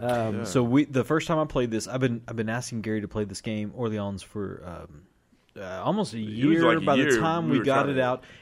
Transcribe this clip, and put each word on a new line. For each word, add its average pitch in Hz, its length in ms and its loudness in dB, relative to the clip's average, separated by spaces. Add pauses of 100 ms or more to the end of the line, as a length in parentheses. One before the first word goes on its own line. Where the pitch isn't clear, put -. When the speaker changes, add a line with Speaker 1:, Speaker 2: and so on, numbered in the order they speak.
Speaker 1:
Um, 113 380 -2
Speaker 2:
Yeah. 110 60 -6
Speaker 3:
So 120 200 2
we, 135 220 4
the 131 180 0
first 151 240 0
time 160 100 0
I 156 60 2
played 127 260 -2
this, 110 160 -2
I've 131 140 -4
been, 117 260 0
I've 117 80 -10
been 110 140 -2
asking 117 340 -4
Gary 110 200 -2
to 101 40 -4
play 107 160 -4
this 98 180 -8
game, 104 360 -4
Orleans, 104 480 -4
for, 95 420 -8
um, 80 360 -14 (600)
uh, 92 220 -8
almost 160 300 -2
a 113 40 -8
Speaker 2:
It 110 60 -6
was 107 100 -8
Speaker 3:
year 147 320 4
Speaker 2:
like 113 120 6
a - 20 -2
Speaker 3:
by 143 160 4
Speaker 2:
year 143 180 4
Speaker 3:
the - 60 6
time 165 260 0
Speaker 2:
we - 60 2
Speaker 3:
we - 80 4
Speaker 2:
were 104 40 -2
Speaker 3:
got 135 200 4
Speaker 2:
trying 143 60 -2
Speaker 3:
it 131 80 0
Speaker 2:
to 127 60 2
Speaker 3:
out, 127 200 -2 (180)